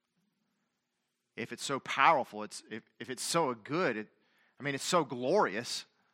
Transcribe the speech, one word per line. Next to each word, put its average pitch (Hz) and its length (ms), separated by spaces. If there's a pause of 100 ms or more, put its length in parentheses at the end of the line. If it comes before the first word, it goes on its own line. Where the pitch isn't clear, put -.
(1400)
If 117 160
it's 120 120
so 135 160
powerful, 135 640
it's, - 300
if, 110 120 (160)
if 120 120
it's 123 120
so 160 300
good, 131 440
it, 107 100 (520)
I 120 40
mean, 143 100
it's 135 100
so 175 200
glorious, 127 840 (280)